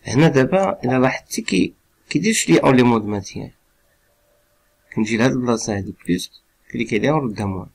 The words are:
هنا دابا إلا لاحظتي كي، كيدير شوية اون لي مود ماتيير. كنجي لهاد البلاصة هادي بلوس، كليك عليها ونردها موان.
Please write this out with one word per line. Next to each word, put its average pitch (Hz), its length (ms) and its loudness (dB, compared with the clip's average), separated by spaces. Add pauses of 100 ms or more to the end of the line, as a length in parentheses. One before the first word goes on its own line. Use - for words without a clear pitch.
هنا 135 260 4
دابا 139 560 0
إلا 127 140 0
لاحظتي - 440 -2
كي، - 320 -2 (340)
كيدير 185 240 -2
شوية - 280 2
اون 131 160 4
لي 127 60 6
مود 117 220 4
ماتيير. 104 500 -8 (1400)
كنجي 110 220 -2
لهاد 123 140 2
البلاصة 117 460 -2
هادي 98 180 -6 (120)
بلوس، - 360 -6 (300)
كليك 113 220 -4
عليها 123 180 0
ونردها 113 340 -2
موان. 98 280 -6